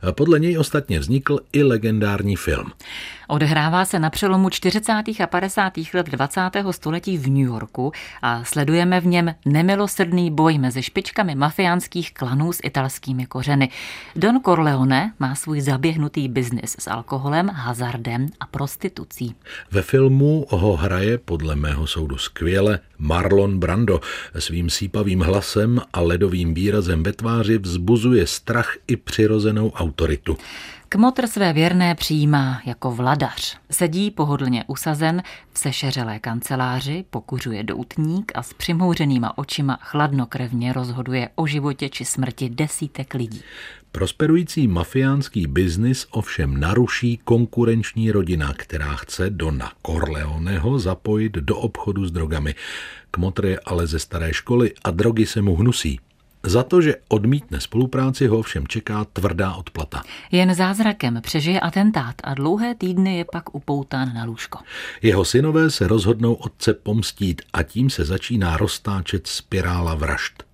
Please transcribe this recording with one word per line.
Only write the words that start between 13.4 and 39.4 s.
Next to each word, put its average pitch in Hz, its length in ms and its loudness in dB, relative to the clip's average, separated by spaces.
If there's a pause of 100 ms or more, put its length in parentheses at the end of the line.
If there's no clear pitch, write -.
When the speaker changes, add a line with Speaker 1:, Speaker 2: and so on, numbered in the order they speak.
Speaker 2:
Don 226 240 4
Corleone 151 760 4
má 135 160 -2
svůj 151 260 -4
zaběhnutý 147 680 0
biznis 120 500 -2
s - 80 -10
alkoholem, 139 640 -2
hazardem 120 760 -4 (140)
a - 60 -10
prostitucí. - 880 -8 (360)
Speaker 1:
Ve 98 120 0
filmu 135 680 4
ho 95 280 2
hraje 95 420 0
podle 78 380 -4
mého 73 300 -2
soudu 73 320 -4
skvěle 95 600 0 (200)
Marlon 92 600 2
Brando. 92 420 2 (380)
Svým 82 320 -2
sípavým 98 500 0
hlasem 104 600 2 (120)
a 87 80 -2
ledovým 87 540 2
výrazem 92 480 2
ve 101 100 0
tváři 113 460 2
vzbuzuje 101 680 4
strach - 500 -2 (120)
i 120 80 2
přirozenou 107 760 2
autoritu. 76 680 -2 (520)
Speaker 2:
Kmotr 247 380 4
své 196 260 0
věrné 175 420 4
přijímá 147 720 0
jako 127 240 -4
vladař. 127 680 -2 (120)
Sedí 180 400 0
pohodlně 139 560 0
usazen 160 560 -2 (300)
v - 60 -6
sešeřelé 127 600 -4
kanceláři, 127 920 -4
pokuřuje 113 520 -6
doutník 165 720 -4
a - 80 -6
s - 100 -14
přimhouřenýma 160 840 0
očima 139 440 -2